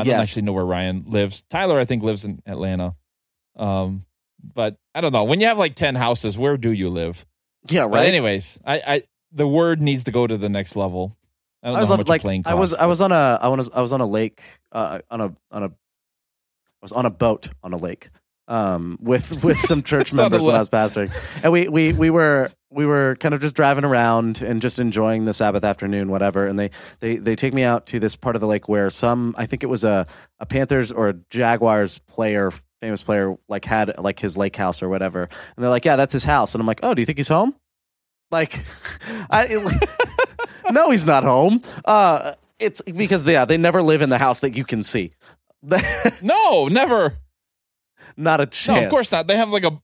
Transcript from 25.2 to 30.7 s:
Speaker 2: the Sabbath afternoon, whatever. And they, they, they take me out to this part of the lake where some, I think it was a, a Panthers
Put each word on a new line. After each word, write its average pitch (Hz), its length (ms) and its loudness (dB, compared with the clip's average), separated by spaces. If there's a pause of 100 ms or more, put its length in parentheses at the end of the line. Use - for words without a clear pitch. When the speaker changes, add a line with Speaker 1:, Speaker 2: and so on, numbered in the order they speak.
Speaker 2:
the 110 80 0
Sabbath 101 300 0
afternoon, 101 480 -2
whatever. 98 340 0
And 98 140 -2
they, 101 100 -2 (300)
they, 117 180 -4
they 107 180 -2
take 131 180 -2
me 135 100 0
out 120 240 0
to 120 120 -6
this 104 160 -2
part 120 200 -4
of 107 60 -4
the 107 60 0
lake 107 200 -2
where 101 220 0
some, 120 480 -2
I 117 80 -6
think - 180 -8
it 135 40 -4
was 117 160 -2
a, 101 220 2 (340)
a - 60 -14
Panthers 131 460 -2